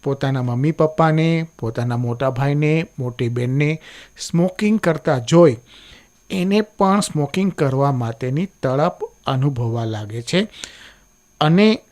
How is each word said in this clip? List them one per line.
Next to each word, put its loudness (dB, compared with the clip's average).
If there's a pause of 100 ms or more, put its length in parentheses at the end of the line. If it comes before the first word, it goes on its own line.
પોતાના -2
મમ્મી 0
પપ્પાને, 2 (120)
પોતાના -4
મોટા -2
ભાઈને, 0 (140)
મોટી -4
બહેનને -2 (380)
સ્મોકિંગ 0
કરતા 0
જોઈ 6 (720)
એને 0
પણ 0
સ્મોકિંગ -2
કરવા 0
માટેની -4 (180)
તડપ 0 (220)
અનુભવવા -2
લાગે -8
છે -2 (920)
અને 4 (120)